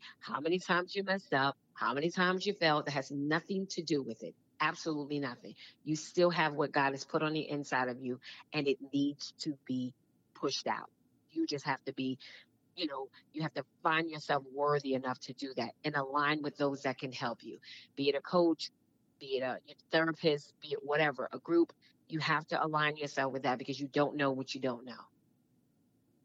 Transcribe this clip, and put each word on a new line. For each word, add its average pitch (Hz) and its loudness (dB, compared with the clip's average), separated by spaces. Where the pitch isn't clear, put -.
how - -6
many 165 0
times 180 0
you 196 -2
messed 190 -2
up, 139 4
how 113 -2
many 147 2
times 185 2
you 202 2
failed. 151 4
That 147 -4
has 139 -2
nothing 160 -2
to 180 -6
do 147 0
with 117 -10
it. 82 -10
Absolutely 151 -2
nothing. 127 -6
You 151 -2
still 175 2
have 160 2
what 143 0
God 139 4
has 135 -6
put 156 -2
on 156 0
the 156 -2
inside 139 -2
of 123 -6
you, 123 -4
and 151 0
it 135 4
needs 143 0
to 151 -4
be 127 -2
pushed - -4
out. - -4
You 160 0
just 147 -4
have 139 0
to 135 -6
be, 131 -2
you 175 -4
know, 151 -6
you 156 -6
have 156 -4
to 139 -4
find 160 2
yourself 147 0
worthy 143 2
enough 127 -2
to - -10
do 135 -8
that 117 -4
and 147 -2
align 143 2
with 143 -4
those 139 0
that 131 -2
can 131 -6
help 123 -4
you, - -12
be 139 0
it 139 6
a 135 0
coach, 170 4
be 104 -2
it 127 -2
a 123 -2
therapist, 160 2
be 151 -18
it 139 -4
whatever, 147 2
a 131 -6
group. 170 4
You 160 -2
have 156 0
to 156 0
align 151 2
yourself 135 0
with 131 -4
that, 127 2
because 131 -6
you 139 -4
don't 147 2
know 139 2
what 131 -4
you 135 -6
don't 127 -2
know. 120 -14